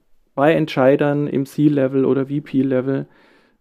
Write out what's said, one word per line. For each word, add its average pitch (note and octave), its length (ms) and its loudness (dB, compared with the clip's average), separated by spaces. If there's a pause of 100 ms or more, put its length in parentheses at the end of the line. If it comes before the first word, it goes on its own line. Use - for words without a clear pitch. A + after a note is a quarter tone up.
(340)
bei C#3+ 200 2
Entscheidern, D3 720 2
im C#3 200 -4
C-Level C3+ 580 0
oder C3 220 0
V-P-Level C#3 800 -4 (540)